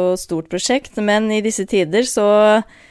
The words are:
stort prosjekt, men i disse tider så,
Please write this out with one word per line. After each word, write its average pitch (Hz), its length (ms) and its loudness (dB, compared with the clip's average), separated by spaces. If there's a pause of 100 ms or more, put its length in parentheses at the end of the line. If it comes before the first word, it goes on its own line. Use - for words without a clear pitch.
(180)
stort 160 320 -8
prosjekt, 247 480 -4
men 214 340 0
i 214 140 -2
disse 214 240 -4
tider 196 400 0
så, 208 160 0 (640)